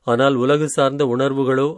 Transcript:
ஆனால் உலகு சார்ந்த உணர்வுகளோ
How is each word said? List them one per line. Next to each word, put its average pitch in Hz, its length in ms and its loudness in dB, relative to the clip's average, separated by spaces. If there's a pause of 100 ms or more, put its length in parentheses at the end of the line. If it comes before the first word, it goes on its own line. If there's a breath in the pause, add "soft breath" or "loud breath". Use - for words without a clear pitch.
ஆனால் 127 300 2
உலகு 147 320 0
சார்ந்த 143 380 0
உணர்வுகளோ 135 600 0 (100)